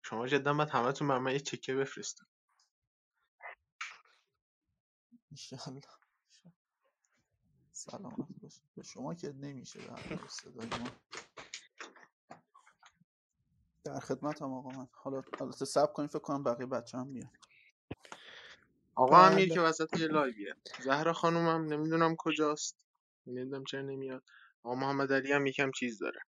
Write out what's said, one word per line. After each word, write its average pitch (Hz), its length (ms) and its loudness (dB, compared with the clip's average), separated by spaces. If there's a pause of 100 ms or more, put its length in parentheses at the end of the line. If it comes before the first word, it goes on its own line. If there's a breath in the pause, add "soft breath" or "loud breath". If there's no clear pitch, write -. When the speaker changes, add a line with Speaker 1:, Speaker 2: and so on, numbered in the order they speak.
Speaker 1:
شما 117 260 -4
جداً 143 260 2
باید 151 160 2
همه‌تون 135 380 2
بر 131 120 2
من 131 120 0
یه 143 80 0
چکه 131 360 -6
بفرستید. - 520 -6 (3000)
Speaker 2:
انشالله. 135 500 -12 (1900)
سلامت - 560 -12 (140)
باشید. - 220 -20 (120)
به - 80 -18
شما 139 300 -12
که 147 200 -10
نمیشه 139 460 -14
به - 120 -16
هر - 240 -12
حال - 140 -12
صدای - 380 -14 (120)
ما. 120 100 -8 (3000)
در 139 160 -8
خدمتم 139 540 -6
آقا 131 160 -12
من. 131 220 -12
حالا، 135 300 -8 (180)
البته 135 260 -6
صبر 147 280 2
کنید، 147 160 -6
فکر 156 100 -6
کنم 143 240 -4
بقیه 127 220 0
بچه‌ها 127 380 -6
هم 135 60 -10
میان. 131 220 -12 (1600 loud breath)
Speaker 1:
آقا 131 200 8
Speaker 3:
بله. 185 160 12
Speaker 1:
امیر 190 180 6
که 170 120 2
وسط 160 380 2
یه 160 80 2
لایویه. 127 480 0 (280)
زهرا 147 300 2
خانومم 165 600 2
نمی‌دونم 160 420 2
کجاست. 151 640 -2 (500)
نمی‌دونم 131 360 -8
چرا 135 180 -6
نمیاد. 135 420 -8 (400 loud breath)
آقا 123 120 -4
محمد 135 380 2
علی 135 180 2
هم 143 140 4
یکم 135 260 0
چیز 120 280 -4
داره. - 200 -4 (100)